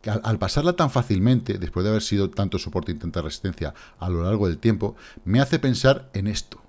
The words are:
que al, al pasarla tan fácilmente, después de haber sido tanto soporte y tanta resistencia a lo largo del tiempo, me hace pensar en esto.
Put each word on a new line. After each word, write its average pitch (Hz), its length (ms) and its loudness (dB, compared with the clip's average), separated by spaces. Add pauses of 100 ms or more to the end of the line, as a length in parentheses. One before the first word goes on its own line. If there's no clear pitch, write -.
que 107 100 -6
al, 110 120 0
al 110 160 0
pasarla 147 360 0
tan 160 160 2
fácilmente, 113 680 2
después 90 240 -4
de 104 80 0
haber 107 120 2
sido 98 280 0
tanto 95 280 -2
soporte 87 340 -4
y - 20 -2
tanta 85 260 -6
resistencia 78 540 -6 (240)
a 87 100 -4
lo 85 140 0
largo 101 240 0
del 82 120 0
tiempo, 107 360 0 (300)
me 107 160 4
hace 139 180 2
pensar 135 540 2
en 98 160 -2
esto. - 400 -6